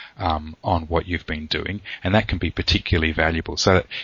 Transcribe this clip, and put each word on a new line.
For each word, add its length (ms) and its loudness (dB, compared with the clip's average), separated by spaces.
um, 460 -2
on 200 2
what 220 -2
you've 200 -4
been 200 -8
doing, 340 -4
and 120 -2
that 120 4
can 120 -2
be 120 0
particularly 640 2
valuable. 440 0
So 180 4
that 120 4